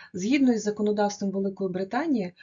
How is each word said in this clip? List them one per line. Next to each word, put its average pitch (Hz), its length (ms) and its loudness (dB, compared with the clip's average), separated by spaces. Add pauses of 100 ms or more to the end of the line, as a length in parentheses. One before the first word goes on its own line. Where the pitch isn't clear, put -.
(140)
Згідно 247 400 2
із 208 100 0
законодавством 208 680 0
Великої 196 380 -2
Британії, 196 720 -2